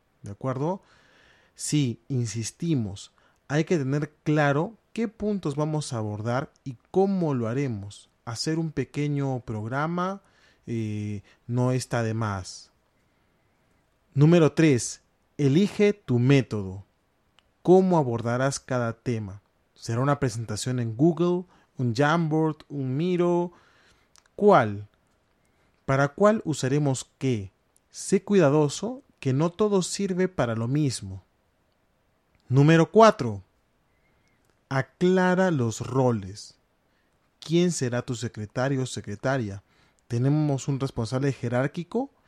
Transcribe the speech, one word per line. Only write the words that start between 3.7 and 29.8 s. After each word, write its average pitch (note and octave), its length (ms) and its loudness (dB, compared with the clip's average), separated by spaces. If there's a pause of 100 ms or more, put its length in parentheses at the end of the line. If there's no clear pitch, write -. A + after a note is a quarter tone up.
tener C#3 360 -2 (100)
claro D3+ 540 0 (160)
qué A3+ 160 -4
puntos G3+ 480 -4
vamos D3+ 360 -4
a A#2+ 40 -4
abordar A2 560 -4 (100)
y A#2+ 140 -12 (160)
cómo F#3 420 0
lo A#2 140 -2
haremos. A2+ 600 -6 (160)
Hacer D#3+ 320 -4
un E3 140 -2
pequeño C#3 720 -4
programa, D3+ 840 -4 (460)
eh, G#2+ 540 -6 (260)
no B2 240 0
está B2 320 -4
de A2 100 -2
más. G#2 560 -6 (1400)
Número D#3 380 6
tres. D3+ 480 2 (380)
Elige G3 540 4
tu B2 280 -2
método. G#2+ 640 0 (800)
¿Cómo F#3 360 6
abordarás B2 600 0
cada A#2+ 360 -4
tema? G#2+ 480 -6 (320)
¿Será A#2 260 -6
una C#3+ 180 0
presentación B2 600 -4
en A2+ 160 -6
Google, F3 480 2 (320)
un A#2+ 180 -2
Jamboard, D#3 760 0
un C3 260 -6
Miro? F3 560 0 (840)
¿Cuál? A2+ 540 4 (960)
¿Para C#3 240 2
cuál G#3 380 2
usaremos C#3+ 720 0
qué? A2 340 -4 (380)
Sé - 340 -2
cuidadoso E3 800 2 (180)
que C3 140 0
no D#3+ 160 2
todo G3+ 320 0